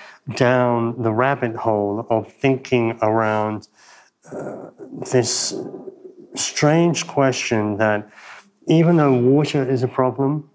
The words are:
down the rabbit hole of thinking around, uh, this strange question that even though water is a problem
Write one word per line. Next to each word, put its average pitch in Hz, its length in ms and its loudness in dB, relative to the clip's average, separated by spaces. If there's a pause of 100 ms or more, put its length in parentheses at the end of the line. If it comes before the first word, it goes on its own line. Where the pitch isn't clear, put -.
(360)
down 120 680 2
the 113 100 0
rabbit 123 440 0
hole 107 540 -2
of 110 220 -2
thinking 127 720 0
around, 107 680 0 (640)
uh, - 380 -12 (420)
this 120 420 0 (840)
strange 160 720 0
question 110 680 -2
that 104 300 0 (600)
even 165 300 4
though 139 160 4
water 135 560 2
is 127 140 0
a 123 40 0
problem 135 680 -2